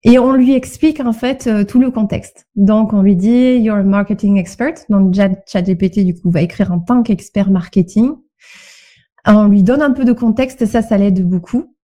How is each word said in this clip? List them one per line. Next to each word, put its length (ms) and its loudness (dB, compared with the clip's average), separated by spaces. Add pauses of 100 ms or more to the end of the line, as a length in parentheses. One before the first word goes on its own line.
Et 160 6
on 160 2
lui 200 2
explique, 440 -2
en 140 -4
fait, 340 -6
euh, 180 0
tout 140 0
le 140 0
contexte. 640 -8
Donc, 360 2
on 100 0
lui 120 4
dit, « 480 2
You're 140 0
a 80 0
marketing 540 0
expert. » 360 -6 (140)
Donc, 260 2
Chat, 160 2 (160)
Chat 180 -4
G 120 -2
P 120 -2
T, 140 -2
du 120 0
coup, 160 -4
va 120 0
écrire 300 -4
en 80 -2
tant 240 0
qu'expert 460 -4
marketing. 600 0 (1120)
On 220 4
lui 160 4
donne 200 0
un 100 0
peu 120 -4
de 80 2
contexte, 540 -2
ça, 160 -2
ça 160 -2
l'aide 260 0
beaucoup. 600 -4